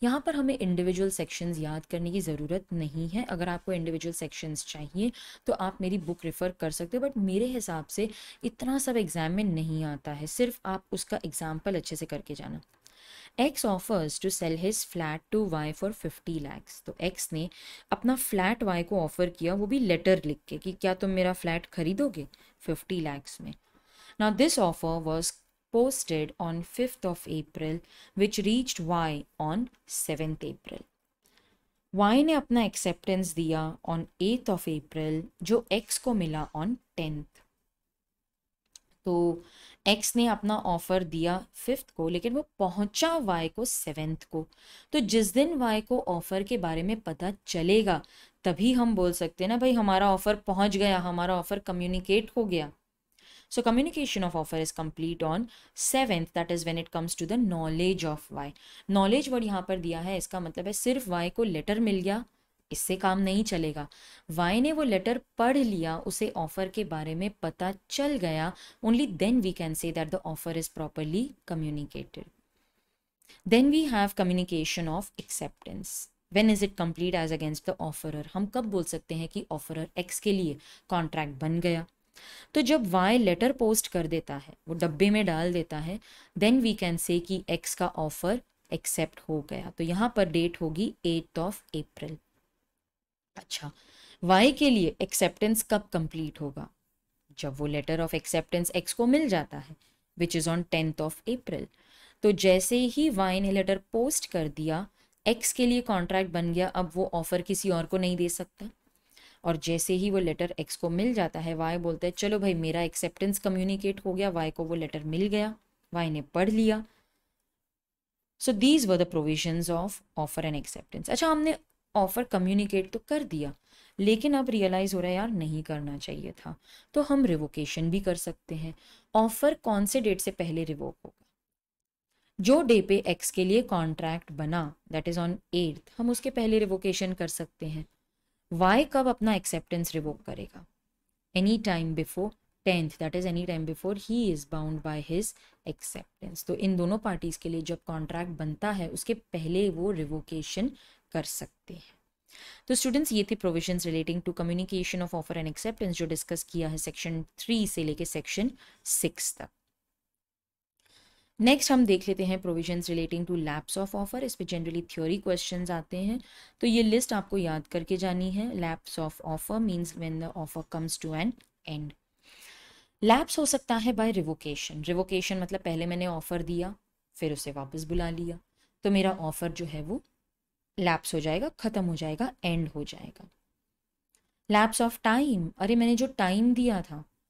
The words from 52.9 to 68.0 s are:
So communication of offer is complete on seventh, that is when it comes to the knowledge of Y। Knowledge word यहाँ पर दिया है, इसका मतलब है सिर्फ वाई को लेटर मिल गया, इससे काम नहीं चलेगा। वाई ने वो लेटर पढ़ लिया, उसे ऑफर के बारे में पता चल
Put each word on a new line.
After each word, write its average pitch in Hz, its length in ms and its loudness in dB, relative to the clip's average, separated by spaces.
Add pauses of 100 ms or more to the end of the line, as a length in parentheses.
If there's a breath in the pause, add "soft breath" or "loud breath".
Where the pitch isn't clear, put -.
So 240 120 -2
communication 240 680 2
of - 40 -10
offer 160 300 -2
is - 140 -8
complete 165 440 -4
on 170 220 0 (320 loud breath)
seventh, 220 560 2
that 170 180 0
is 170 140 0
when 165 200 -2
it - 100 -20
comes 170 200 -2
to 170 160 -6
the 233 140 2
knowledge 170 580 0
of 151 160 -2 (140)
Y। 143 180 -8 (400 loud breath)
Knowledge 220 380 4
word 247 140 0
यहाँ 196 240 -2
पर 190 100 0
दिया 165 220 -4
है, 185 180 -4
इसका 180 220 -6
मतलब 175 280 -6
है 208 60 -4
सिर्फ 247 340 0
वाई 175 220 0
को 233 140 -2
लेटर 202 360 0
मिल 202 220 2
गया, 202 240 -2 (460)
इससे - 240 -2
काम 190 240 2
नहीं 190 240 2
चलेगा। 156 440 -2 (440 loud breath)
वाई 175 300 2
ने 302 100 4
वो 311 120 0
लेटर 226 380 2 (160)
पढ़ 247 200 4
लिया, 170 400 2
उसे 208 320 -2
ऑफर 180 380 -4
के 208 160 -4
बारे 160 320 -4
में 190 140 -2
पता 185 440 -4 (160)
चल 285 280 0